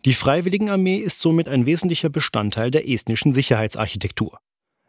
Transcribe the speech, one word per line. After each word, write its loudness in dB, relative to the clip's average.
Die 4
Freiwilligenarmee 0
ist -4
somit 2
ein 2
wesentlicher 0
Bestandteil -2
der 0
estnischen 0
Sicherheitsarchitektur. -2